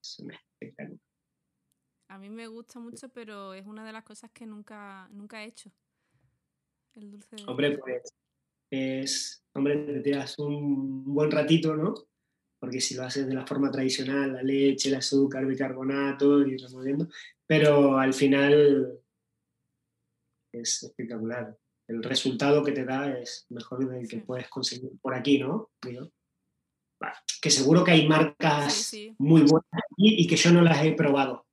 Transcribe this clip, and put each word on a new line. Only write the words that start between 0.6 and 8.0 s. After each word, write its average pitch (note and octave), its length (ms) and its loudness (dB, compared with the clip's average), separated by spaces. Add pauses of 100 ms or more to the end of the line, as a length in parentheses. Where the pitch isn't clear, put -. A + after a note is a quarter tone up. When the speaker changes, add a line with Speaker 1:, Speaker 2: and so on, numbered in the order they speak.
Speaker 2:
A F#3+ 100 -20
mí G3 100 -20
me A3+ 200 -16
gusta A#3 320 -20
mucho, A#3 280 -18
pero G#3 460 -16
es G3 120 -18
una G#3+ 200 -18
de A3 80 -16
las A3 100 -18
cosas A3 260 -20
que - 160 -20
nunca, G#3 640 -18
nunca G#3 320 -16
he G#3+ 40 -14
hecho. A3 260 -20 (1200)
El G#3 180 -20
dulce G#3 260 -20
de G#3 100 -18
Speaker 1:
Hombre, C#3+ 320 -2
Speaker 2:
leche. - 0 -
Speaker 1:
pues, - 340 -10 (580)